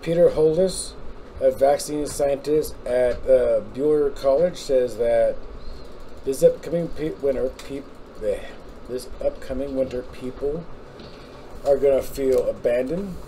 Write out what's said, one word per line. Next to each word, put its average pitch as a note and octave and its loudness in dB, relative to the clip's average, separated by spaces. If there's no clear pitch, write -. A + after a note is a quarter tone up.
Peter E3 6
Holdis, D#3+ 2
a C3 4
vaccine C#3+ 2
scientist C#3+ 0
at, B2 2
uh, B2 4
Buehler D3 2
College, D3 2
says B2 2
that A#2 4
this C3+ 0
upcoming E3 4
pe-, D3+ -4
winter, C3 0
peop-, C3+ -10
bleh, G2 -2
this B2+ -8
upcoming C#3 -4
winter, C3 -2
people C#3 -6
are C#3 6
gonna C3+ 4
feel C3 2
abandoned C3+ -2